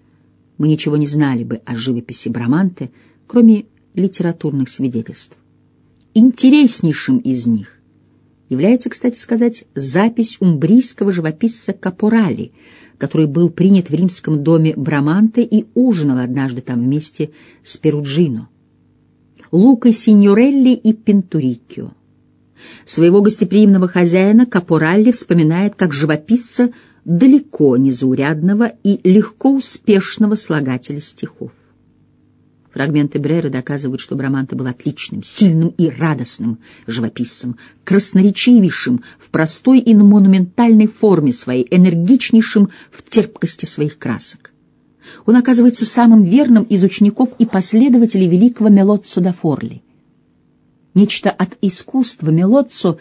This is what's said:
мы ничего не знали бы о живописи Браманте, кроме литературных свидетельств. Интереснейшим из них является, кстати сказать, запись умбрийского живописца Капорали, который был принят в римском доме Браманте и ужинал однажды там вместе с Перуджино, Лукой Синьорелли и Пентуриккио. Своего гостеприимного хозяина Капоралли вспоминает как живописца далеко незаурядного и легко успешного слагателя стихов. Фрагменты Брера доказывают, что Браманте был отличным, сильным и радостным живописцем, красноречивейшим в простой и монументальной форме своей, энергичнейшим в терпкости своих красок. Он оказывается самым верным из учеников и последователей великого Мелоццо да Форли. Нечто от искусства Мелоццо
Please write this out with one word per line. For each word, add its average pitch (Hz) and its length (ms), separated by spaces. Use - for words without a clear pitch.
мы 151 120
ничего 151 260
не 151 100
знали 143 380
бы 113 220
о 123 100
живописи 117 540
Браманте, 131 640
кроме 226 380
литературных 170 760
свидетельств. - 640
Интереснейшим 240 1040
из 123 260
них 110 340
является, 214 400
кстати 233 280
сказать, 233 480
запись 208 640
умбрийского 190 720
живописца 175 600
Капорали, 196 800
который 151 300
был 165 220
принят 180 400
в 139 40
римском 170 500
доме 160 320
Браманте 160 680
и 220 320
ужинал 170 420
однажды 127 440
там 120 200
вместе 147 480
с - 140
Перуджино, 147 720
Лукой 233 420
Синьорелли 226 800
и 220 200
Пентуриккио. 151 1000
Своего 175 360
гостеприимного 196 640
хозяина 190 600
Капоралли 180 640
вспоминает 175 640
как 165 180
живописца 160 800
далеко 170 720
незаурядного 139 960
и 202 240
легко 214 460
успешного 214 840
слагателя 143 640
стихов. - 520
Фрагменты 143 440
Брера 151 320
доказывают, 135 500
что - 160
Браманте 135 400
был 127 120
отличным, 123 560
сильным 165 460
и 170 200
радостным 123 720
живописцем, 120 720
красноречивейшим 196 1160
в - 120
простой 240 500
и 233 160
монументальной 202 920
форме 180 480
своей, 127 380
энергичнейшим 185 960
в - 100
терпкости - 640
своих 151 320
красок. - 560
Он 226 120
оказывается 240 460
самым 226 400
верным 226 400
из 190 200
учеников 208 460
и 226 80
последователей 220 800
великого 214 420
Мелоццо 196 500
да 180 140
Форли. - 480
Нечто 196 380
от - 300
искусства 208 680
Мелоццо 190 720